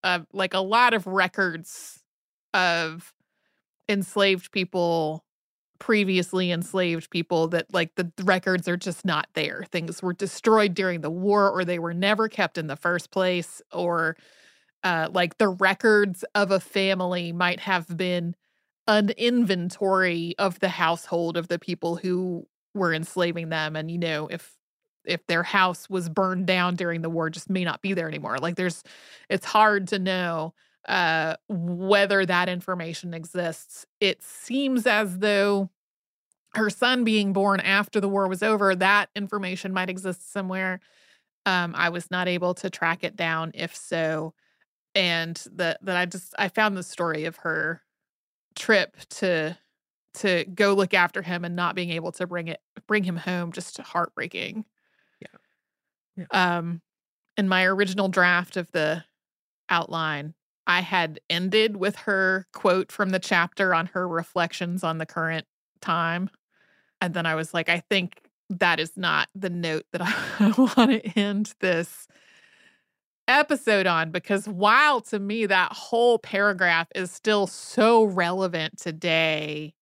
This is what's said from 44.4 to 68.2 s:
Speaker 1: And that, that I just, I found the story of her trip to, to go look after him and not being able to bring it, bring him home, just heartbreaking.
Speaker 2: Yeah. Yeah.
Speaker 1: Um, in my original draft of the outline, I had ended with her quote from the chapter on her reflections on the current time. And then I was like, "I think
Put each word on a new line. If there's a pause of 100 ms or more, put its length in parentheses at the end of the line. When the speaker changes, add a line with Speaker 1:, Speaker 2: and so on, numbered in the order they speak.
Speaker 1:
And (120)
that,
that
I
just,
I
found
the
story
of
her (760)
trip (140)
to, (580)
to
go
look
after
him
and
not
being
able
to
bring
it, (260)
bring
him
home,
just
heartbreaking. (540)
Speaker 2:
Yeah.
Yeah.
Speaker 1:
Um, (560)
in
my
original
draft
of
the (680)
outline, (320)
I
had (100)
ended
with
her
quote
from
the
chapter
on
her
reflections
on
the
current (340)
time. (720)
And
then
I
was
like,
"I (100)
think (280)